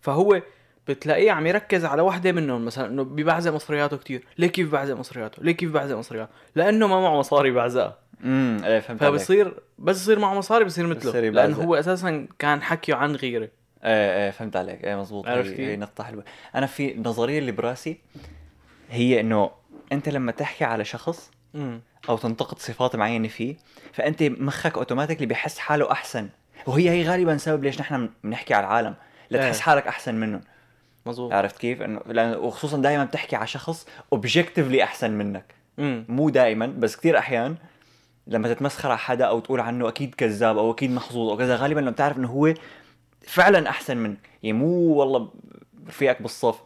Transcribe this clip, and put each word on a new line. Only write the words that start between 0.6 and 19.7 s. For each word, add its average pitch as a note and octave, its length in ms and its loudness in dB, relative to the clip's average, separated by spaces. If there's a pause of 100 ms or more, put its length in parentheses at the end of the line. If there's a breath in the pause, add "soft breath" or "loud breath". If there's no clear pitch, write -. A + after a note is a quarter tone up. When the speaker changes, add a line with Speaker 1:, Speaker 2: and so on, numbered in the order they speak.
Speaker 1:
بتلاقيه D#3 440 4
عم D#3 140 0
يركز F#3 380 0
على D3 180 2
واحدة F3+ 300 2
منهم، C3+ 320 -2
مثلا A#2 220 -6
إنه C3 160 -4
بيبعزق D#3 520 0
مصرياته D3 420 -2
كتير. B2+ 280 -10 (140 soft breath)
ليه E3+ 100 4
كيف E3+ 240 0
بعزق C#3 240 -2
مصرياته؟ B2 460 -10
ليه E3+ 100 2
كيف E3 200 -2
بعزق C#3 240 -2
مصرياته؟ A2 340 -10 (240 soft breath)
لأنه G#3 320 4
ما F#3+ 140 4
معه E3 180 4
مصاري C#3 320 4
بعزقها. A#2+ 480 0 (220)
Speaker 2:
مم، B2+ 440 0
إيه، A2 160 2
فهمت A2+ 220 -6
عليك. C#3+ 180 4
Speaker 1:
فبصير، F#3+ 340 4 (240)
بس F#3 240 0
يصير G#3 160 4
معه G3+ 160 2
مصاري G#3+ 300 4
بصير E3+ 220 -2
مثله. D#3 240 -2
Speaker 2:
بصير A2+ 220 0
Speaker 1:
لأنه C3 200 6
Speaker 2:
يبعزق. - 120 -2
Speaker 1:
هو E3+ 100 4
أساسا E3 540 -2 (100)
كان D3 240 0
حكيه D#3+ 320 0
عن C#3+ 220 0
غيره. A#2 320 -4 (360)
Speaker 2:
إيه، G#2 400 4
إيه، G2 60 0
فهمت G2+ 260 -8
عليك. F#2 280 -6
إيه، G2+ 120 -4
مزبوط. G2 320 -8
Speaker 1:
عرفت B2 220 -2
Speaker 2:
هي، F#2+ 60 -10
Speaker 1:
كيف؟ C3 120 -6
Speaker 2:
هي G#2 80 -4
نقطة G#2 280 -10
حلوة. A2 200 -14 (300 loud breath)
أنا C3+ 120 0
في C#3 320 -4
نظرية A#2 400 0
اللي C3 140 -4
براسي A#2+ 460 -6 (920 loud breath)
هي A#2+ 300 4
إنه G#2+ 300 2 (420)